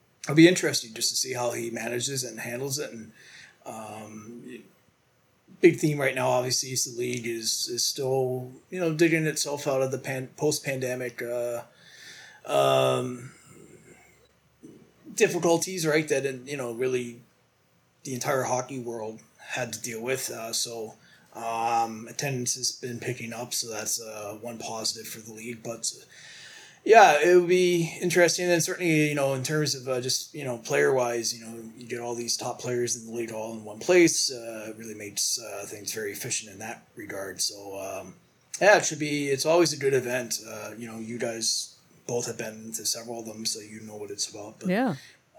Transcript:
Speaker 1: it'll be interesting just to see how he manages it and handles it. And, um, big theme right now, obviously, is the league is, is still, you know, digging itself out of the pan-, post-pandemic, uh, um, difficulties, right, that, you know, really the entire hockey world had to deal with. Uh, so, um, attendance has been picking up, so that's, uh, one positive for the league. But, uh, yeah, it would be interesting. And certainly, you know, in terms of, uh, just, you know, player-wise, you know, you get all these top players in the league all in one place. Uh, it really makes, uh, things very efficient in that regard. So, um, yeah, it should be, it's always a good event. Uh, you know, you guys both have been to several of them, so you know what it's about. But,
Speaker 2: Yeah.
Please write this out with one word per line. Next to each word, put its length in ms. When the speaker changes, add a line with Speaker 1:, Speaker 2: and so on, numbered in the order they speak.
Speaker 1:
it'll 120
be 140
interesting 440
just 180
to 40
see 160
how 200
he 180
manages 560
it 60
and 100
handles 380
it. 120
And, 220
um, 960
big 160
theme 240
right 120
now, 140
obviously, 440
is 120
the 160
league 280
is, 440
is 140
still, 640
you 120
know, 120
digging 320
itself 420
out 140
of 100
the 80
pan-, 360
post-pandemic, 840
uh, 400
um, 840
difficulties, 720
right, 220
that, 160
you 120
know, 160
really 480
the 100
entire 300
hockey 360
world 400
had 360
to 80
deal 200
with. 280
Uh, 240
so, 400
um, 720
attendance 460
has 160
been 280
picking 340
up, 200
so 160
that's, 300
uh, 400
one 180
positive 480
for 140
the 140
league. 280
But, 380
uh, 60
yeah, 360
it 140
would 140
be 520
interesting. 480
And 140
certainly, 460
you 60
know, 180
in 100
terms 320
of, 140
uh, 100
just, 340
you 120
know, 140
player-wise, 800
you 80
know, 80
you 80
get 140
all 160
these 220
top 240
players 340
in 120
the 40
league 220
all 180
in 140
one 140
place. 520
Uh, 380
it 80
really 180
makes, 420
uh, 280
things 280
very 200
efficient 360
in 100
that 240
regard. 460
So, 360
um, 360
yeah, 160
it 80
should 140
be, 280
it's 180
always 280
a 40
good 160
event. 460
Uh, 280
you 100
know, 100
you 220
guys 560
both 200
have 100
been 340
to 140
several 340
of 60
them, 200
so 140
you 220
know 160
what 140
it's 180
about. 320
But, 80
Speaker 2:
Yeah. 260